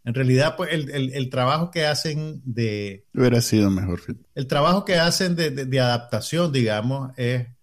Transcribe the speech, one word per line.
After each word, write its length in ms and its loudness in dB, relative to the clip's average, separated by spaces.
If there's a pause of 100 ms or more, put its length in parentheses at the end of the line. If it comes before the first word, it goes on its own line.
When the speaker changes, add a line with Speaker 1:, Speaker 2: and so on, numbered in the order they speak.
Speaker 1:
En 80 -4
realidad, 440 2
pues, 160 -4
el, 180 -4
el, 220 -4
el 160 -4
trabajo 420 0
que 140 0
hacen 600 -4
de 680 -4
Speaker 2:
Hubiera 280 4
sido 280 4
mejor. 320 -2 (320)
Speaker 1:
el 140 -8
trabajo 380 2
que 100 0
hacen 400 2
de, 160 -2
de, 140 -6
de 160 0
adaptación, 720 0
digamos, 640 0
es, 300 -2 (160)